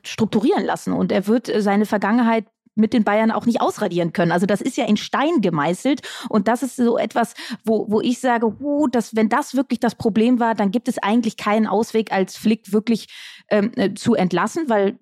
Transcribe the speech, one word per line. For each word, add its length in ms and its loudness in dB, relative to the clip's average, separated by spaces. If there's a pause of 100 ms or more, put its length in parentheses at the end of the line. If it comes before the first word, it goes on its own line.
strukturieren 640 0
lassen. 260 -4
Und 220 0
er 140 0
wird, 200 2
äh, 140 0
seine 240 2
Vergangenheit 600 0 (320)
mit 140 2
den 140 2
Bayern 260 2
auch 140 -2
nicht 160 0
ausradieren 500 -2
können. 220 0
Also 120 2
das 140 0
ist 160 -6
ja 80 -2
in 140 2
Stein 420 0
gemeißelt. 600 0 (260)
Und 220 2
das 120 0
ist 140 -6
so 220 2
etwas, 360 -2 (300)
wo, 260 0
wo 120 2
ich 180 -2
sage, 400 0
huh, 280 0
das, 280 -2
wenn 140 2
das 260 -2
wirklich 240 0
das 160 0
Problem 460 2
war, 140 2
dann 160 0
gibt 180 -2
es 80 -4
eigentlich 400 0
keinen 300 0
Ausweg, 440 -2
als 240 -2
Flick 380 -2
wirklich, 340 0 (420)
ähm, 260 2
äh, 180 0
zu 220 0
entlassen, 520 0
weil 340 0